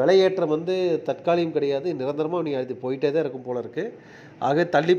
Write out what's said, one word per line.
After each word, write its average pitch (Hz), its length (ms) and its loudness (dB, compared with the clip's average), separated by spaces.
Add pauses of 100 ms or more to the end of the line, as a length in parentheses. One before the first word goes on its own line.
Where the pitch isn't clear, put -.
விலையேற்றம் 185 560 4
வந்து 170 180 -2 (340)
தற்காலிகம் 170 480 0
கிடையாது, 139 320 0 (120)
நிரந்தரமா 151 460 -2
நீ 143 140 -4
அது 123 220 -6
போயிட்டே 135 300 -2
தான் 156 120 0
இருக்கும் 131 240 -8
போல 123 160 -4
இருக்கு. 160 200 -8 (640)
ஆக 156 160 2 (100)
தள்ளி 160 240 4